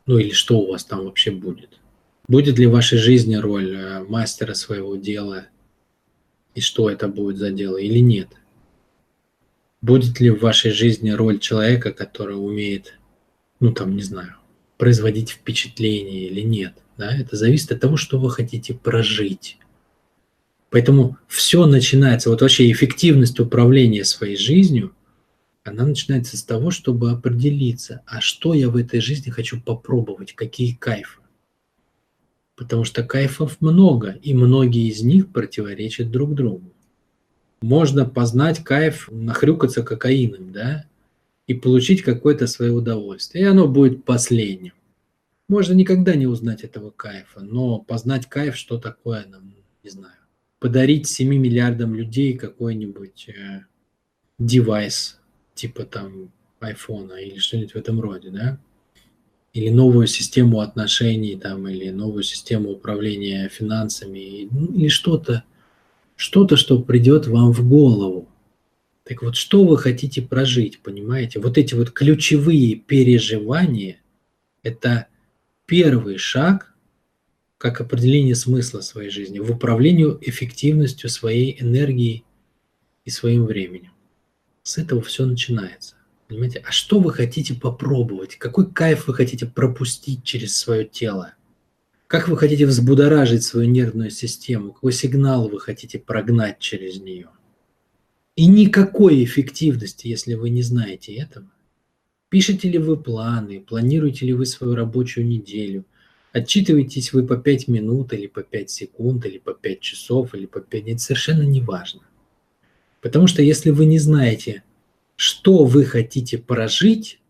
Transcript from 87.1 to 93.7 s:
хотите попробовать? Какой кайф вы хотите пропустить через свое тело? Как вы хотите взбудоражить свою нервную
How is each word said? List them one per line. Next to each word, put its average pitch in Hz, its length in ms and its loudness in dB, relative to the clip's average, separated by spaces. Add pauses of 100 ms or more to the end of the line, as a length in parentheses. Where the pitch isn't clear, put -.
хотите 127 400 -4
попробовать? 120 800 -4
Какой 185 340 0
кайф 160 380 0
вы 135 60 -2
хотите 123 320 -2
пропустить 123 800 -6
через 107 320 -8
свое 110 280 -2
тело? 98 500 -8 (760)
Как 165 200 -2
вы 165 80 0
хотите 147 300 2
взбудоражить 135 760 4
свою 117 260 0
нервную 113 420 0